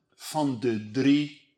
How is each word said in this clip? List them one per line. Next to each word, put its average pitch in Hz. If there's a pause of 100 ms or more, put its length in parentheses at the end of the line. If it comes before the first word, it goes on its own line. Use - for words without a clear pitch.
(160)
van 143
de 110
drie 139 (100)